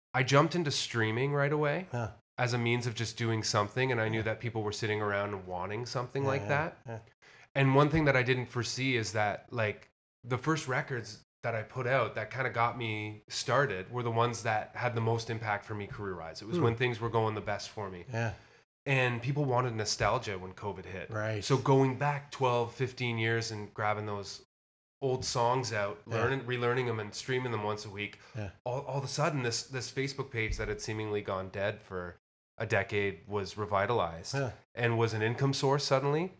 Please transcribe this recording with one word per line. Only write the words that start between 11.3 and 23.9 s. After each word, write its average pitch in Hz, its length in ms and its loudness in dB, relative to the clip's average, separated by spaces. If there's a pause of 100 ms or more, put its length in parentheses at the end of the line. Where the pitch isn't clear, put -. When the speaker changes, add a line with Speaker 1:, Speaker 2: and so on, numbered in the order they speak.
Speaker 1:
that 117 120 -2
I 110 80 -2
put 127 240 -6
out 120 280 2
that 107 160 -4
kinda 127 200 -2
got 117 280 2
me 107 500 -4
started 107 640 0
were 120 120 -4
the 117 80 0
ones 113 340 2
that 107 320 -2
had 123 180 -2
the 117 60 0
most 113 300 0
impact 110 340 -2
for 110 100 -8
me 101 120 -6
career-wise. 85 560 -8
It 104 60 -12
was 170 100 -2
Speaker 2:
Hmm. 156 60 4
Speaker 1:
when 117 120 4
things 120 240 0
were 117 100 -2
going 110 240 2
the 104 60 -2
best 98 300 -4
for 101 200 -6
me. 87 220 -12
Speaker 2:
Yeah. 113 200 0 (540)
Speaker 1:
And 127 340 2
people 143 240 0
wanted 123 300 2
nostalgia 107 640 0
when 92 140 -10
covid 95 320 -8
hit. 90 260 -10
Speaker 2:
Right. 107 340 -2
Speaker 1:
So 139 120 4
going 135 420 4
back 143 320 -2
twelve, 120 420 2
fifteen 120 460 -2
years 113 320 2
and 104 240 -8
grabbing 107 320 0